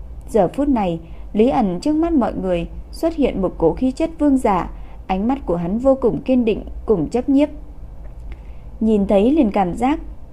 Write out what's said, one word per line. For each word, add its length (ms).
Giờ 180
phút 220
này, 300
Lý 160
ẩn 300
trước 160
mắt 180
mọi 200
người 340
xuất 240
hiện 260
một 160
cổ 160
khí 180
chất 180
vương 180
giả, 320
ánh 200
mắt 180
của 100
hắn 220
vô 240
cùng 200
kiên 240
định 180
cùng 240
chấp 200
nhiếp. 200
Nhìn 280
thấy 240
liền 200
cảm 240
giác 240